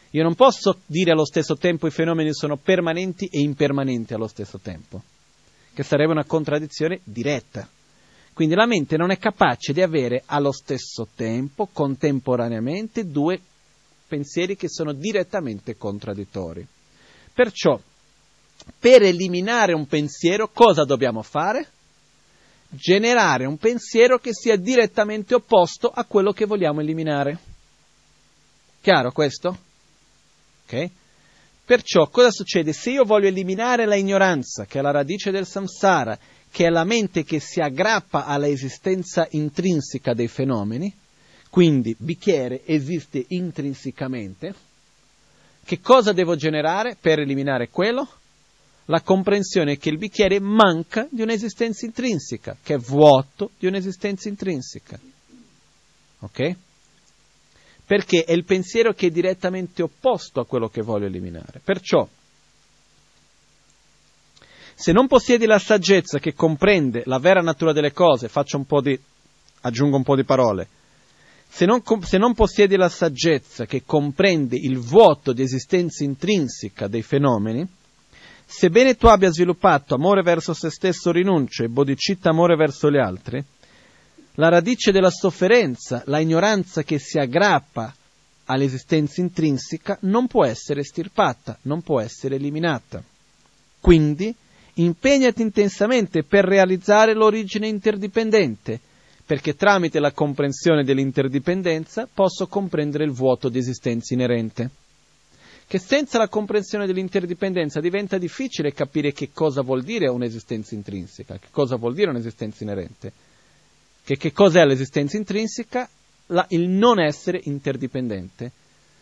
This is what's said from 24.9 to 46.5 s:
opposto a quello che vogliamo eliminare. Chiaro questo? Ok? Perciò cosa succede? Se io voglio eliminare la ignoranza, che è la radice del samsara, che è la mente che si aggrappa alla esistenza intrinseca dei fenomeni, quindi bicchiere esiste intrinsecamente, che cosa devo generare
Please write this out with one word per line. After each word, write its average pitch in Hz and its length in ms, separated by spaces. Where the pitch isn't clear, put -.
opposto 233 540
a - 160
quello 202 280
che 214 120
vogliamo 180 360
eliminare. 151 580
Chiaro 139 300
questo? 156 460
Ok? 160 260
Perciò 208 420
cosa 247 220
succede? 170 420
Se - 180
io 269 140
voglio 208 220
eliminare 196 580
la 208 120
ignoranza, 190 680
che 139 140
è 135 40
la 143 80
radice 143 400
del 190 160
samsara, 180 720
che 175 160
è 165 40
la 165 140
mente 196 400
che 151 160
si - 200
aggrappa 156 640
alla 143 220
esistenza 160 840
intrinseca 151 840
dei 117 140
fenomeni, 127 640
quindi 139 480
bicchiere 135 640
esiste 147 640
intrinsecamente, 139 1300
che - 160
cosa 233 320
devo 175 240
generare 160 640